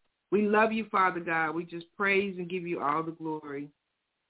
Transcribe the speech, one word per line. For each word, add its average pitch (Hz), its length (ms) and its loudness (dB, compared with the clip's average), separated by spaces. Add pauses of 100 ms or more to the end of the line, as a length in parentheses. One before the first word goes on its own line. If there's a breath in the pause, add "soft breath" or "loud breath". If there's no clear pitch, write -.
(320)
We 208 160 4
love 214 240 4
you, 220 200 -2
Father 185 280 2
God. 165 340 -2
We 170 100 -4
just 170 220 -12 (100)
praise 196 440 2
and 175 100 -6
give 180 160 -4
you 170 160 -4
all 147 220 0
the 160 80 -8
glory. 151 580 -8 (600)